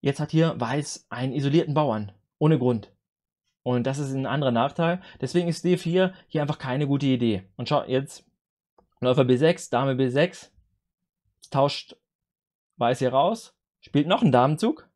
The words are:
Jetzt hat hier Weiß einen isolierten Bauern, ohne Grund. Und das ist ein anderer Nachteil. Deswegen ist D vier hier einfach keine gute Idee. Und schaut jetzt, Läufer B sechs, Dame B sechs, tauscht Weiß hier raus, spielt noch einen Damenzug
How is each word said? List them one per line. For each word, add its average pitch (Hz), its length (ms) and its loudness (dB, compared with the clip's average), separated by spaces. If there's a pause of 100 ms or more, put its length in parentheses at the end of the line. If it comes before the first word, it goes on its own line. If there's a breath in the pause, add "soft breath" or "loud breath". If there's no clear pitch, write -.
Jetzt 139 180 -2
hat 147 100 -4
hier 160 280 0
Weiß 135 520 -6
einen 123 220 -4
isolierten 143 420 0
Bauern, 110 380 -2 (260)
ohne 151 200 4
Grund. 120 340 -2 (720)
Und 123 240 -2
das 135 120 -4
ist 135 160 -4
ein 135 120 -4
anderer 135 240 -2
Nachteil. 165 520 0 (180 loud breath)
Deswegen 170 280 -2
ist 165 160 -6
D 175 120 4
vier 185 380 0 (120)
hier 156 140 -4
einfach 147 180 -4
keine 139 280 -4
gute 139 200 0
Idee. 117 360 2 (140)
Und 120 120 -8
schaut 147 200 0
jetzt, 135 360 -4 (760)
Läufer 127 240 2
B 127 120 4
sechs, 160 340 0
Dame 131 240 0
B 131 140 0
sechs, 147 440 -2 (1000)
tauscht - 460 -2 (800)
Weiß 123 220 0
hier 127 140 -2
raus, 170 420 -2 (260)
spielt 143 260 0
noch 190 160 2
einen 160 100 4
Damenzug 151 640 2